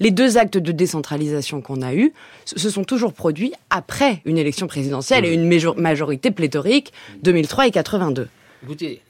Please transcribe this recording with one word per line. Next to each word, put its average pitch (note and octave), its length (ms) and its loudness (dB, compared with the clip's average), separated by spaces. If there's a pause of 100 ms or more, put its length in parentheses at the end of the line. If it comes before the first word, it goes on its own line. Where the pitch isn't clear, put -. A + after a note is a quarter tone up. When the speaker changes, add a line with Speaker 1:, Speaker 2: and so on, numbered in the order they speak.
Speaker 1:
les G#3+ 100 6
deux A#3 260 4
actes A3+ 200 2
de E3+ 160 0
décentralisation D3+ 880 -2
qu'on C3 200 -6
a B2+ 120 -4
eus B3 180 4 (320)
se, - 160 -10
se G3+ 100 0
sont G3 140 -4
toujours A#3 300 -2
produits F3 400 -2 (160)
après G3 560 0
une D#3+ 120 0
élection D3+ 300 -2
présidentielle C#3 560 -2
Speaker 2:
Oui. F3 60 0
Speaker 1:
et E3 60 2
une E3 120 2
major-, E3+ 300 2
majorité D#3 540 0
pléthorique, F3 600 0 (300)
deux F3+ 100 2
mille E3 160 2
trois - 180 2
et A#3+ 60 4
quatre-vingt-deux. D3+ 560 -2 (360)
Speaker 3:
Écoutez, D3+ 460 -12